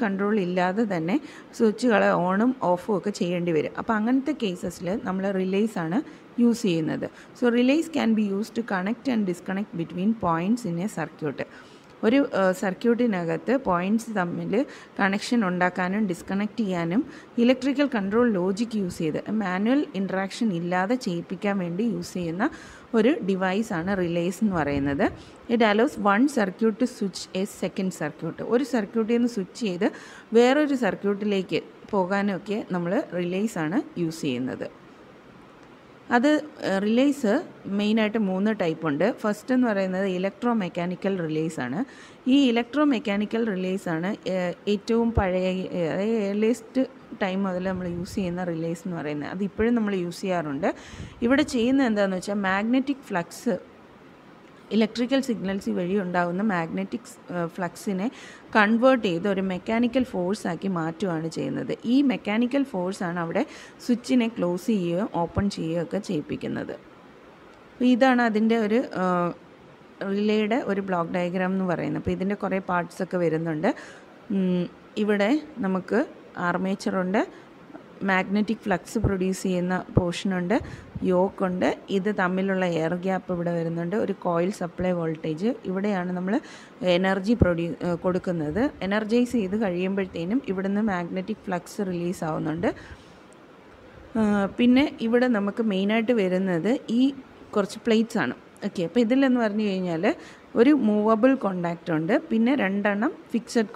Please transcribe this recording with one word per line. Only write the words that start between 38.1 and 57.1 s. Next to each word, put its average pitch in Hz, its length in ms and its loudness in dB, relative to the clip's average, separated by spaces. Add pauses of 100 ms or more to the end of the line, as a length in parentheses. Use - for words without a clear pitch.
മൂന്ന് 196 320 0 (100)
type 165 260 0
ഉണ്ട്. 156 360 2
ഫസ്റ്റ് 214 320 -2
എന്ന് 254 140 4
പറയുന്നത് 196 380 0
ഇലക്ട്രോ 196 460 -2
മെക്കാനിക്കൽ 180 720 -2
relays 156 340 -2
ആണ്. 131 240 -2 (460)
ഈ 277 180 6
ഇലക്ട്രോ 233 360 2
മെക്കാനിക്കൽ 214 680 0
relays 185 340 -2
ആണ്, 175 400 -4
ഏ, 180 240 -2 (160)
ഏറ്റവും 226 500 2
പഴയ, 185 300 2 (300)
ഏ, 165 100 0
അതായത് 196 280 0 (140)
ഏർലിയസ്റ്റ് 226 560 0 (360)
ടൈം 190 200 0
മുതൽ 185 260 -2
നമ്മൾ 180 200 -4
യൂസ് 175 260 -6
ചെയ്യുന്ന 180 300 -2
റിലേസ് 165 420 -4
എന്ന് 175 100 -4
പറയുന്നത്. 147 340 -6
അത് 190 140 -4
ഇപ്പോഴും 220 300 0
നമ്മൾ 208 200 0
യൂസ് 175 260 -4
ചെയ്യാറുണ്ട്. 175 540 -2 (480)
ഇവിടെ 269 200 4
ചെയ്യുന്നത് 262 440 2
എന്താണെന്ന് 202 300 2
വെച്ചാൽ 202 180 -4
മാഗ്നറ്റിക് 226 760 0
ഫ്ലക്സ്, 202 500 -4 (1120)
ഇലക്ട്രിക്കൽ 226 480 2
സിഗ്നൽസ് 196 500 -2
വഴി 190 340 0
ഉണ്ടാകുന്ന 180 380 0
മാഗ്നറ്റിക്, 190 920 -4